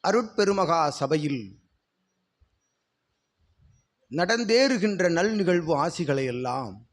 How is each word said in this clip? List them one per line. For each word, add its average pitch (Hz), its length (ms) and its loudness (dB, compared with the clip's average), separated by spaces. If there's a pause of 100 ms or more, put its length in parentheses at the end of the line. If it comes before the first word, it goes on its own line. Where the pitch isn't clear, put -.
அருட்பெருமகா 196 720 2 (160)
சபையில் 143 440 -2 (2750)
நடந்தேறுகின்ற 208 1040 2
நல் 208 220 0
நிகழ்வு 175 340 0 (120)
ஆசிகளை 139 480 -2
எல்லாம் 123 420 -6 (180)